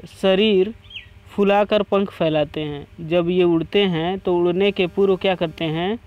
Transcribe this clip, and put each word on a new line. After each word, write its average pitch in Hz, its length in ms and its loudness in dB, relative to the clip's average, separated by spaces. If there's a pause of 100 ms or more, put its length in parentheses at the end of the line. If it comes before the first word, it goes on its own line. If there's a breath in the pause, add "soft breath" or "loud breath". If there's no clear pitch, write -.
(120)
शरीर 196 600 2 (560)
फुलाकर 202 540 2
पंख 196 300 -2
फैलाते 156 480 -2
हैं। 151 480 -10
जब 170 220 0
ये 180 140 2
उड़ते 170 400 2
हैं 180 340 -2
तो 180 180 -2
उड़ने 175 360 0
के 196 160 -2
पूर्व 196 280 0
क्या 190 180 0
करते 165 320 -6
हैं? 175 400 -4